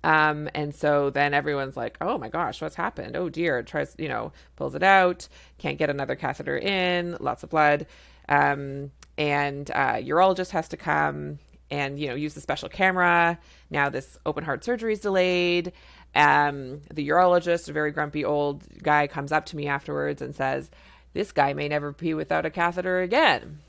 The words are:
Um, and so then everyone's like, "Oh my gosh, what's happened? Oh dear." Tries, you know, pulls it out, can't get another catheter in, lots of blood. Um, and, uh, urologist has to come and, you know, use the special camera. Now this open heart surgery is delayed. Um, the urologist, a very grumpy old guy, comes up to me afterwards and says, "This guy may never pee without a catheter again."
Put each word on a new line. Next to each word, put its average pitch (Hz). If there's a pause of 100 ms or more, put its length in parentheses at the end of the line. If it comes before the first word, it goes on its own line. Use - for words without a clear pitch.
Um, 151
and 147
so 147
then 143
everyone's 143
like, 117
"Oh 202
my 117
gosh, 156
what's 156
happened? -
Oh 175
dear." 147
Tries, 143
you 156
know, 113 (220)
pulls 139
it 151
out, 185 (320)
can't 143
get 147
another 139
catheter 139
in, 180
lots -
of -
blood. 147 (420)
Um, 143 (260)
and, 143
uh, 127
urologist 175
has 165
to -
come 147 (300)
and, 143
you 147
know, 139
use 147
the 151
special -
camera. 175 (320)
Now 143
this 135
open 151
heart 143
surgery 226
is 208
delayed. 180 (420)
Um, 143 (120)
the 147
urologist, 175
a 147
very 151
grumpy 151
old 143 (200)
guy, 147
comes 143
up 156
to -
me 147
afterwards 143
and 135
says, 135 (420)
"This -
guy 143
may 147
never 147
pee 160
without 156
a 160
catheter 180
again." 185 (100)